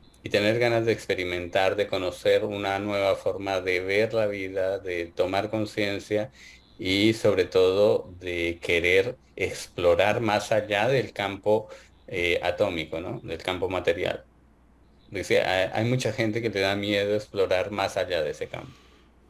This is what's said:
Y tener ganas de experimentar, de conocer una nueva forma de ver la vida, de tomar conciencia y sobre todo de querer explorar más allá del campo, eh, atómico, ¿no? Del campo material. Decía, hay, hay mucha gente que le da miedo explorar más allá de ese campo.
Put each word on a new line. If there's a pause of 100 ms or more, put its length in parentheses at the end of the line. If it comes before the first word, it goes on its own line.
(240)
Y
tener
ganas
de
experimentar,
de
conocer
una
nueva
forma
de
ver
la
vida,
de
tomar
conciencia (460)
y
sobre
todo
de
querer (160)
explorar
más
allá
del
campo, (380)
eh,
atómico,
¿no?
Del
campo
material. (840)
Decía,
hay,
hay
mucha
gente
que
le
da
miedo
explorar
más
allá
de
ese
campo. (500)